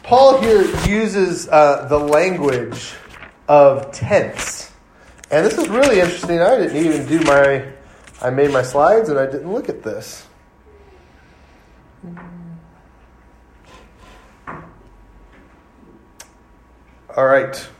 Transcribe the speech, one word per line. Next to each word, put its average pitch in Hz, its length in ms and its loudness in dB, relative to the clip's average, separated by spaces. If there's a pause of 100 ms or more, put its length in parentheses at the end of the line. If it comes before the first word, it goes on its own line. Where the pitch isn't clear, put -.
Paul 262 360 6
here 214 220 4 (240)
uses, 196 600 -2
uh, 147 400 4
the 147 100 0
language 147 960 -2 (540)
of 143 420 4
tents. - 800 -4 (640)
And 156 120 2
this - 140 -2
is 330 100 -4
really 233 320 2
interesting. 170 400 -2
I 208 160 4
didn't 165 200 -4
even 151 300 -2
do 160 180 -2
my, 139 400 2 (580)
I 127 80 -4
made 139 200 0
my 131 120 0
slides 160 480 2
and 143 80 -2
I 135 80 0
didn't 143 260 -8
look 254 160 -6
at - 140 -12
this. - 420 -14 (4000)
All 131 120 2
right. 135 420 -2 (120)